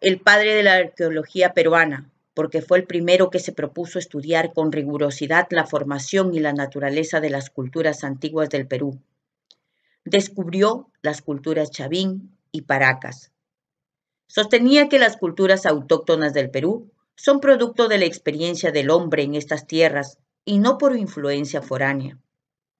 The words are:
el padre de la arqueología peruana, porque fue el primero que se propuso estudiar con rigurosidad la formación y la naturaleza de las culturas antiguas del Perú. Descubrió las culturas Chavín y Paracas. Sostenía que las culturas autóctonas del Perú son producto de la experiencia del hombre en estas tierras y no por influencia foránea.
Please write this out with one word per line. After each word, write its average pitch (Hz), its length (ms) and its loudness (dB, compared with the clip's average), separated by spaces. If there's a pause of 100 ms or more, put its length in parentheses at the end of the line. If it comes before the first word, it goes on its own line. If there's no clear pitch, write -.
el 185 180 2
padre 208 340 4
de 208 100 4
la 196 100 6
arqueología 175 800 0
peruana, 160 580 2 (220)
porque 156 280 -2
fue 180 180 2
el 185 40 0
primero 180 460 2
que 185 100 -4
se - 140 -8
propuso 165 460 -8
estudiar 160 520 -4
con 156 220 -2
rigurosidad 147 800 -2
la 165 140 0
formación 143 680 -4
y 160 80 -2
la 151 100 -2
naturaleza 143 680 -4
de 151 80 -4
las 135 200 -6
culturas 147 540 -6
antiguas 147 460 -6
del 139 180 -6
Perú. 135 320 -6 (1040)
Descubrió 196 840 -2 (120)
las 147 200 -4
culturas 151 500 -4
Chavín 190 680 -6 (140)
y 151 120 -10
Paracas. 131 680 -2 (960)
Sostenía 247 600 4
que 277 100 4
las - 160 4
culturas 190 500 0
autóctonas 156 680 0
del 135 160 0
Perú 190 420 -4 (240)
son 277 240 2
producto 240 480 4
de 214 100 2
la 185 80 2
experiencia 165 680 -4
del 143 160 0
hombre 156 340 2
en 143 120 -4
estas 147 320 -6
tierras 147 500 0 (260)
y 208 140 0
no 240 220 2
por 269 180 2
influencia 143 640 -4
foránea. 135 560 -4 (640)